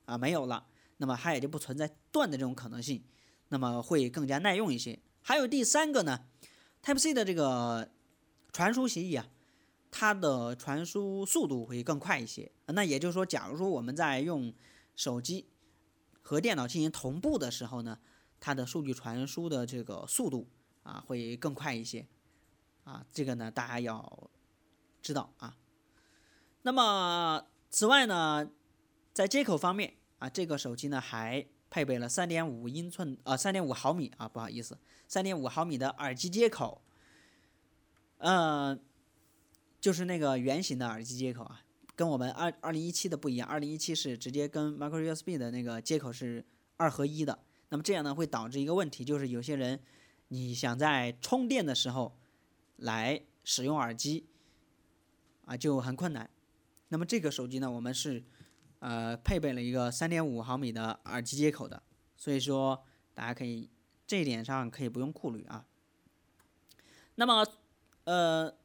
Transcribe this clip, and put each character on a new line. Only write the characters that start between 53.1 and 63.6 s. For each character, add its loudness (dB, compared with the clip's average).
使 0
用 2
耳 0
机 -4
啊， -8
就 2
很 -2
困 -2
难。 -6
那 -2
么 -2
这 2
个 0
手 -4
机 -4
呢， 0
我 -4
们 -2
是， -4
呃， -2
配 2
备 2
了 -2
一 -4
个 2
三 0
点 2
五 -2
毫 -2
米 -2
的 -4
耳 -4
机 -6
接 4
口 -4
的， -14
所 -4
以 2
说 2
大 -8
家 -4
可 -8
以， -8